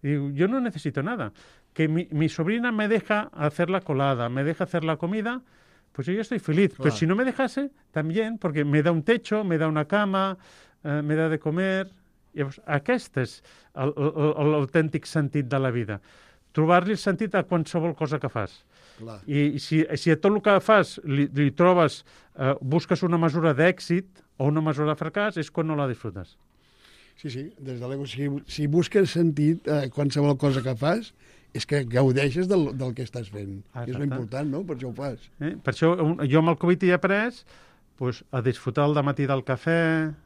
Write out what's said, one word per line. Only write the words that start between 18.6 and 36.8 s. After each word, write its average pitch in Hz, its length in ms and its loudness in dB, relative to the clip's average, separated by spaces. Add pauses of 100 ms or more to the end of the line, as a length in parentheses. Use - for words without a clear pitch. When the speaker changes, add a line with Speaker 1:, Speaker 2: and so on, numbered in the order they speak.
Speaker 2:
Clar. 113 160 -14 (100)
Speaker 1:
I, 147 300 0
i - 20 -4
si, 156 220 0 (180)
si 170 140 2
a 151 100 6
tot 196 140 4
el - 100 0
que 208 160 6
fas 208 300 4 (100)
li, 143 220 0 (100)
li 143 140 2 (100)
trobes, 175 460 4 (340)
eh, 135 140 0 (100)
busques 160 400 0
una 175 160 2
mesura 160 400 2
d'èxit 180 640 0 (160)
o 139 80 0
una 151 160 0
mesura 151 300 0
de 147 80 -4
fracàs, 202 420 -4
és - 80 -8
quan 160 160 -2
no 156 80 -2
la 143 160 0
disfrutes. 98 460 -10 (840)
Speaker 2:
Sí, 143 160 -10
sí, 135 100 -8 (140)
des 131 240 -10
de 123 80 -8
l'ego, 139 160 -6
si, 135 240 -4 (160)
si 147 240 -2
busques 175 400 4
sentit 160 560 2
a 147 140 2 (100)
qualsevol 143 480 2
cosa 135 240 2
que 127 160 -4
fas, 180 320 -2 (400)
és - 160 -6
que 143 160 0
gaudeixes 135 640 2
del, 180 220 2 (100)
del 127 160 -4
que 131 160 -8
estàs 117 240 -10
fent. 98 240 -10 (160)
Speaker 1:
Ah, 120 80 -10
Speaker 2:
És 123 160 -6
lo 143 60 -4
Speaker 1:
exacte. - 20 -2
Speaker 2:
important, 131 480 -4
no? 175 160 -6
Per 135 80 -8
això 123 160 -8
ho - 0 -
fas. 135 320 -8 (160)
Speaker 1:
Eh? 165 160 -6
Per 123 160 -2
això 170 240 4
un, 160 160 2 (160)
jo 151 160 6
amb 165 80 4
el - 80 -6
covid 180 240 2